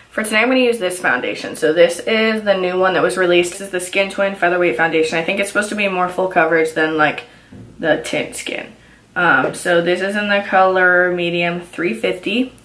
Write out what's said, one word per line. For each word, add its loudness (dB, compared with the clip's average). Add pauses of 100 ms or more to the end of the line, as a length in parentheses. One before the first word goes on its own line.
(100)
For -4
today, -2
I'm 2
gonna 2
use 2
this -4
foundation. -4
So 0
this 4
is 0
the 2
new -2
one 2
that 2
was 0
released. 2
This -12
is -10
the -4
Skin -2
Twin -2
Featherweight 0
Foundation. 0
I 0
think -2
it's -2
supposed -2
to -6
be 0
more -2
full -2
coverage 2
than, -2
like, 0 (560)
the 0
Tint -6
Skin. -10 (440)
Um, 2
so 0
this 0
is -2
in -2
the 0
color 4
medium -2
three -4
fifty. -4 (120)